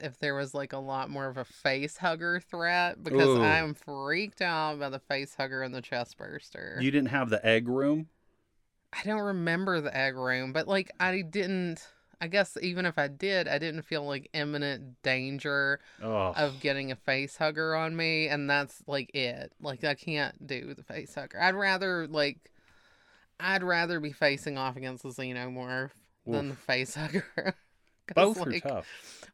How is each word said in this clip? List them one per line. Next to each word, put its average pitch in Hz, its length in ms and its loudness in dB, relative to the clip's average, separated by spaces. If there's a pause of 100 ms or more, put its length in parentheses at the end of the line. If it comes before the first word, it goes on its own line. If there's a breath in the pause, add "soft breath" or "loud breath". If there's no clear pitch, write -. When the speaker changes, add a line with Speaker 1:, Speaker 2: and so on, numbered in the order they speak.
Speaker 1:
if 135 180 -8
there 143 140 0
was, 139 220 -4
like, 139 180 -4
a 135 60 -6
lot 135 320 -4
more 139 160 -4
of 127 100 -6
a 127 80 -4
face 139 520 -2
hugger 175 520 0
threat, 175 540 2
because 135 340 8
Speaker 2:
Ooh. 117 60 6
Speaker 1:
I'm 156 320 4
freaked 151 640 -4
out 156 380 0
by 143 100 -2
the 135 100 -6
face 139 360 -4
hugger 131 260 -2
and 131 120 -4
the 127 100 -6
chest 120 340 -4
burster. - 640 -10
Speaker 2:
You 131 80 4
didn't 139 200 4
have 131 200 2
the 107 160 2
egg 113 220 6
room? 143 400 2 (840)
Speaker 1:
I - 140 -8
don't 214 160 -2
remember 180 600 0
the 147 140 -4
egg 135 200 0
room, 127 360 0
but, - 160 0
like, 185 320 0
I 185 220 2
didn't, 180 640 -2 (340 soft breath)
I 170 60 -4
guess 190 340 0
even 180 240 -2
if 170 120 0
I 143 120 2
did, 185 400 0
I 143 80 2
didn't 160 240 -4
feel, 151 240 -4
like, 143 280 -6
imminent 143 680 -4
danger 139 800 0 (200 loud breath)
Speaker 2:
Ugh. 107 360 2
Speaker 1:
of 139 240 0
getting 139 320 0
a - 20 -4
face 139 400 -2
hugger 156 400 0
on 160 220 0
me, 160 320 2
and 143 200 0
that's, 143 380 0
like, 139 260 -4
it. 131 460 -4
Like, 139 240 -6
I 143 120 2
can't 147 520 -4
do 135 260 -8
the - 100 -16
face - 300 -12
hugger. 131 280 -8
I'd 185 140 4
rather, 185 520 0
like, 143 320 0 (960 soft breath)
I'd 185 260 0
rather 170 360 2
be 147 140 -4
facing 143 440 2
off 131 200 -2
against 127 260 -8
the 135 60 -8
xenomorph 127 800 -6 (340)
than 143 260 -2
Speaker 2:
Oof. 131 40 -8
Speaker 1:
the - 60 -20
face 127 340 0
hugger. 156 640 -2
<laughs> - 480 -20
'Cause, - 80 -12
Speaker 2:
Both 185 320 4
are 127 40 0
Speaker 1:
like, - 120 -2
Speaker 2:
tough. 120 220 -4 (480 loud breath)